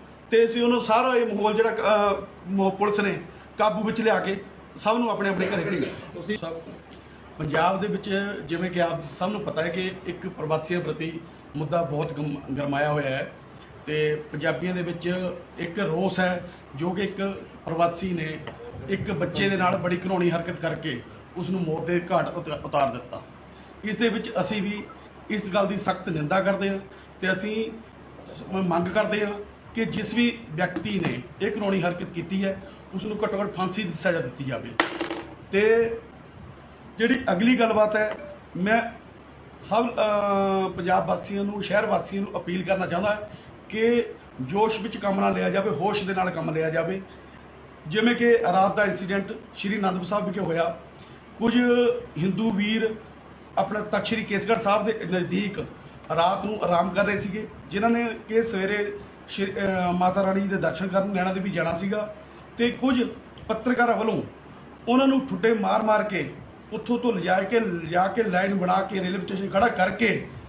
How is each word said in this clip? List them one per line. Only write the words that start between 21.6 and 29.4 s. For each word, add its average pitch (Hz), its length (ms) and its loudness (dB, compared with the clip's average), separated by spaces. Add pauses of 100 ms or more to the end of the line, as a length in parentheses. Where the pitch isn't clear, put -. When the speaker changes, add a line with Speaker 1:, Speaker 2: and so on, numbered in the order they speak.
Speaker 1:
ਮੌਤ 160 240 -2
ਦੇ 175 160 2 (100)
ਘਾਟ 156 180 2
ਉਤ-, - 360 -8
ਉਤਾਰ 139 280 2
ਦਿੱਤਾ। - 280 -10 (640)
ਇਸ 214 140 -4
ਦੇ 226 120 4
ਵਿੱਚ 208 220 -2 (100)
ਅਸੀਂ 214 200 -2
ਵੀ 202 220 -4 (460)
ਇਸ 208 240 -4
ਗੱਲ 202 140 4
ਦੀ 196 100 -2
ਸਖਤ 185 320 -4
ਨਿੰਦਾ 160 320 0
ਕਰਦੇ 196 280 0
ਹਾਂ 196 100 -2 (420)
ਤੇ 190 100 2
ਅਸੀਂ 214 400 -2 (840)
ਮ-, 190 140 0
ਮੰਗ 175 200 2
ਕਰਦੇ 208 380 0
ਹਾਂ 208 80 -2 (420)